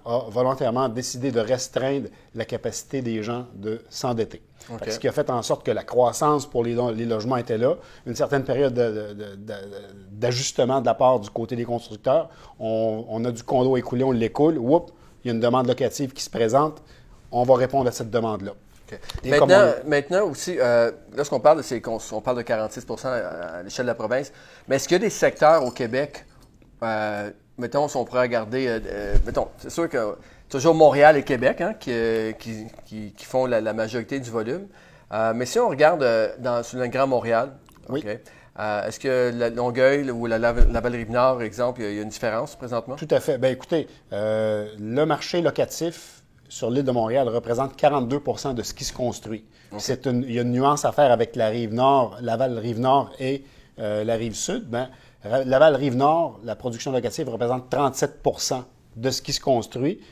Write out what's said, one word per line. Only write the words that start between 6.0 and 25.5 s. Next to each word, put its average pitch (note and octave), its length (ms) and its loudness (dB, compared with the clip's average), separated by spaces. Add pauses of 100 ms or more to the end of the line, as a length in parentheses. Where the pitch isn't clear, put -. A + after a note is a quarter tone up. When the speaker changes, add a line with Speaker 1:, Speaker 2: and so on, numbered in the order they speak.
Speaker 1:
pour A#2+ 180 -2
les A#2+ 80 -2
lo-, A#2+ 180 0
les A2+ 140 -4
logements A#2 320 0
était A#2+ 220 -2
là. B2 160 2 (320)
Une A#2+ 100 -8
certaine C#3 280 0
période C3+ 280 2
de, A#2+ 180 2
de, G#2 220 -6
de, G2+ 240 -14
de, G#2 180 -12 (560)
d'ajustement B2 680 0
de A#2+ 60 -2
la A2+ 80 4
part B2+ 260 4
du G2+ 100 -10
côté A#2 240 -6
des A#2+ 100 -4
constructeurs. A#2+ 640 -2 (280)
On, A2 500 -2
on A2+ 160 -6
a B2 60 -2
du B2 120 -10
condo C3 340 2
écoulé, B2 280 -2
on C3+ 60 2
l'écoule. C3+ 480 2
Oups, C#3 340 2 (300)
il B2+ 60 -6
y - 20 -2
a A#2 40 0
une A2+ 60 -2
demande A#2+ 280 2
locative B2+ 440 -2
qui - 100 -12
se - 80 -12
présente. C3 520 2 (480)
On B2 120 0
va B2+ 140 8
répondre B2+ 320 2
à A2+ 40 2
cette A2 180 -8
demande-là. G#2+ 420 -2
Speaker 2:
Ok. - 460 -20 (240)
Speaker 1:
Et C3 80 -6
comme D3 200 6
Speaker 2:
Maintenant, F#3 220 8 (120)
Speaker 1:
on D3 40 -6
Speaker 2:
maintenant D3+ 360 2
aussi, F3 340 -6
euh, A#2 340 4 (220)
là, D3 100 -2
ce - 60 -6
qu'on C3 100 0
parle, D3+ 220 6
c'est A#2+ 180 -6
qu'on, A2+ 180 -6 (140)
on G#2+ 80 -6
parle B2 180 -2
de A#2 40 -6
quarante-six A2+ 420 -4
pour A2+ 140 -8
cent C3 120 -6
à, E2+ 480 -8
à F2+ 40 -12
l'échelle G2+ 220 -8
de B2 60 0
la A#2 40 -2
province. A#2+ 380 -4 (340)
Mais C3 100 0
est-ce - 120 -4
qu'il E3+ 80 4
y F#3 40 4
a A3 40 0
des G3+ 60 0
secteurs D3+ 540 4